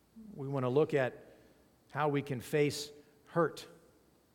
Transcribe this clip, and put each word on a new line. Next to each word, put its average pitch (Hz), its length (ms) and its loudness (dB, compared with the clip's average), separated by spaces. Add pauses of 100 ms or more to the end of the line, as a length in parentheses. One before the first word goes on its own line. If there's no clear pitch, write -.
(360)
We 135 120 -8
want 139 180 0
to 123 40 2
look 151 240 4
at 131 320 0 (640)
how 147 200 0
we 139 120 0
can 131 180 -4
face - 520 0 (340)
hurt. - 400 -2 (680)